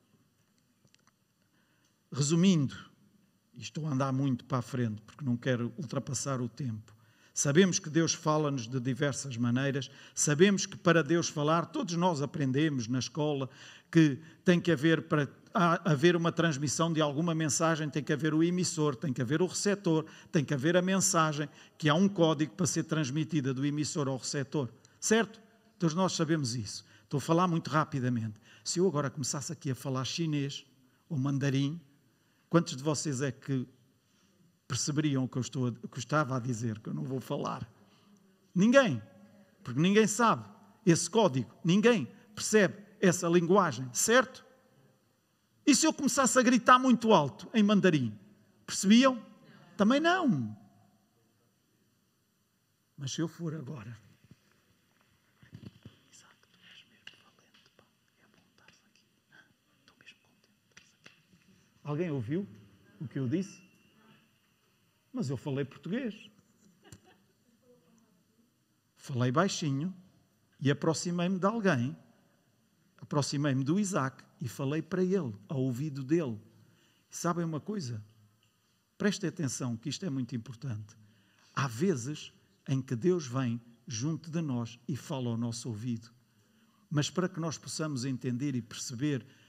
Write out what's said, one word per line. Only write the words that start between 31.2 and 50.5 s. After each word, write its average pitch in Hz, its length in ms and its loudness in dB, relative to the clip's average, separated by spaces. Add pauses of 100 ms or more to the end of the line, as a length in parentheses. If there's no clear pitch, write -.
quantos 170 280 2
de 127 60 -12
vocês 143 400 -2
é 139 80 0
que 131 360 -6 (1000)
perceberiam 147 580 0
o 120 40 -4
que 135 100 -6
eu 123 40 -2
estou 127 240 -4
a, - 40 -2
o - 180 -12
que - 100 -12
eu - 0 -
estava 131 380 -2
a 127 40 -2
dizer, 113 400 -6
que - 80 -14
eu - 60 -6
não 151 100 -6
vou 131 160 -6
falar? - 500 -8 (840)
Ninguém. 214 460 4 (640)
Porque 123 180 -4
ninguém 202 260 4
sabe 180 420 0 (360)
esse 170 240 4
código. 151 540 0
Ninguém 190 460 4 (260)
percebe 196 480 2 (180)
essa 175 280 2
linguagem, 170 640 2
certo? - 520 2 (1200)
E 285 80 8
se 311 120 4
eu 311 60 4
começasse 269 460 2
a 262 40 6
gritar 254 360 6
muito 233 340 4
alto 147 420 2
em 220 80 6
mandarim? 170 560 4 (480)
Percebiam? 240 580 4 (520)
Também 240 240 4
não. 269 560 2 (2500)